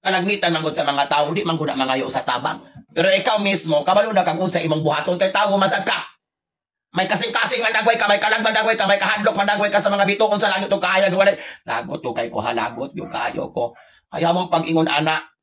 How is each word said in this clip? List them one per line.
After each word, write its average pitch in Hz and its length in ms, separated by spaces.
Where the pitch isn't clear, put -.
Kalagmitan 190 480
man 160 120
gud 151 120
sa 143 120
mga 139 240
tawo, 151 240
di 202 80
man 165 160
gud 151 80
na 135 120
mangayo 131 280
sa 123 160
tabang. 123 360
Pero 185 200
ikaw 208 280
mismo, 160 440
kabalo 208 280
na 190 120
kang 165 160
unsay 170 280
imong 156 160
buhaton 151 320
kay 190 160
tawo 202 240
masad 196 320
ka. - 160
May 190 160
kasing-kasing 226 560
man 220 80
dagway 220 240
ka, 214 80
may 202 160
kalagman 220 320
dagway 220 240
ka, 208 80
may 196 160
kahadlok 208 320
man 202 160
dagway 202 240
ka 202 80
sa 196 80
mga 196 160
bituon 208 320
sa 196 140
langit 196 180
ug 196 80
kaayag 190 380
wala. 196 180
Lagot - 380
to 123 100
kay - 160
ko - 140
ha, 120 100
lagot 117 400
gyud - 160
kaayo - 400
ko. 117 240
Ayaw 165 160
mong 175 240
pag-ingon 160 320
ana. 156 400